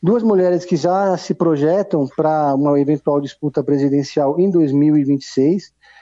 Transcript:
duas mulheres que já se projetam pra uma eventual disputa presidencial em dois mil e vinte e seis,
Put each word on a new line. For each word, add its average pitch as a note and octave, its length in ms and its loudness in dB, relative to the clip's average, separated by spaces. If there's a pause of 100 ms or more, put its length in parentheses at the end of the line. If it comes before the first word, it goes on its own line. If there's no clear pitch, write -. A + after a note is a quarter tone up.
duas A3 200 0
mulheres F#3 420 2
que F3+ 120 -2
já F#3 420 0
se - 160 -6
projetam D#3+ 840 0
pra D#3 380 0
uma C#3+ 260 2
eventual C#3+ 400 0
disputa C#3+ 420 -6
presidencial C#3+ 800 0
em G3 100 2
dois E3 220 2
mil D3 240 2
e D3 80 2
vinte C#3 200 -2
e - 60 -20
seis, D#3+ 480 -2 (240)